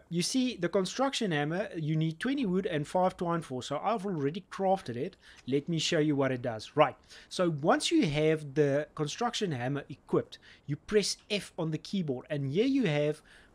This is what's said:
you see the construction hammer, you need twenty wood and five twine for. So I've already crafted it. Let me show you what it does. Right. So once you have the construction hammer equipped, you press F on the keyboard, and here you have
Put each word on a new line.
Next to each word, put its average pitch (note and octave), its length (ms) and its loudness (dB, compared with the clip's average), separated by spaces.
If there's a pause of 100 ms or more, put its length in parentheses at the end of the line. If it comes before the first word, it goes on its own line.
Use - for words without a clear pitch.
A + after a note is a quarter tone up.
(100)
you E3+ 120 0
see B3+ 340 0
the F3 120 -2
construction G#3 640 0
hammer, D#3 420 -2
you D#3+ 220 -2
need D#3+ 240 -2
twenty C4+ 260 -2
wood F#3+ 200 0
and D3+ 200 -2
five F#3 300 0
twine E3+ 260 -2
for. B2+ 200 -8
So C#3+ 160 -4
I've F#3+ 280 -2
already E3 440 -2
crafted F#3+ 440 0
it. D3 220 -6 (300)
Let C#3 220 0
me E3 100 0
show D#3+ 200 0
you D3+ 160 4
what C3+ 160 2
it B2+ 120 -2
does. A2+ 340 -6
Right. C#3+ 200 6 (320)
So F3 220 0
once E3+ 400 2
you D#4 160 6
have D3+ 480 2
the D3 400 2
construction F#3 580 -2
hammer C3 360 -2
equipped, - 500 -4 (280)
you C#3+ 100 -4
press - 400 0 (140)
F G3+ 280 -4
on D#3+ 120 -2
the D#3 80 -2
keyboard, D3 520 -4
and C#3 220 -2
here G#3 140 2
you C4+ 200 2
have D3 360 0 (320)